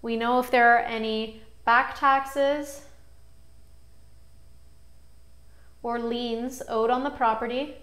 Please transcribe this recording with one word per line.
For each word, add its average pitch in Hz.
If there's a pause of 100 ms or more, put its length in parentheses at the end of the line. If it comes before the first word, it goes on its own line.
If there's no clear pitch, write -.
We 233
know 240
if 247
there 240
are 233
any 220 (240)
back 247
taxes 277 (3000)
or 240
liens 240
owed 226
on 254
the 285
property. 247